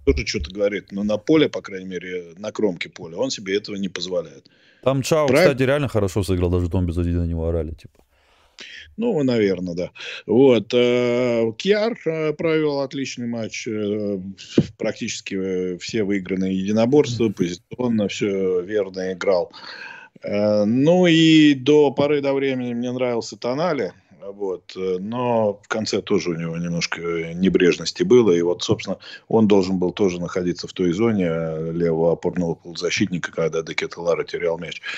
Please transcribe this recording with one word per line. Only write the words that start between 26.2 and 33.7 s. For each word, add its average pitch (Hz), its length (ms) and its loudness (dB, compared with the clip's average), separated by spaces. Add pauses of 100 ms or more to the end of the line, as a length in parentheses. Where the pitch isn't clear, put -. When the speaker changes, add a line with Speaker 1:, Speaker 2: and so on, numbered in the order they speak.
Speaker 1:
у 85 40 -2
него 82 240 -6
немножко, 85 420 -4
э, 82 320 -4
небрежности 87 680 2
было, 110 300 6
и 85 100 4
вот, 87 200 0
собственно, 98 360 -2 (300)
он 110 200 4
должен 95 300 4
был 87 140 0
тоже 87 280 0
находиться 87 480 -4
в - 40 -14
той 90 200 0
зоне, 104 380 2
э, 80 420 -4
левого 82 400 2
опорного 85 420 -2
полузащитника, 87 800 -4
когда 82 300 -2
Де 80 120 -10